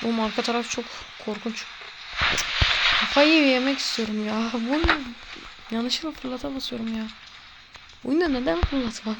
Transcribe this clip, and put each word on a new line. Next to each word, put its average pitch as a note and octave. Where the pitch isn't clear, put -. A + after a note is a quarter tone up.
Oğlum, A3+
arka A3
taraf A#3
çok A#3
korkunç. A3
Kafayı D4
yemek C4
istiyorum G#3+
ya. A3
Bunu D4
yanlışlıkla B3
fırlata C4
basıyorum A3+
ya. A3
Oyunda D#4
neden C#4+
fırlat A#3
var? G#3+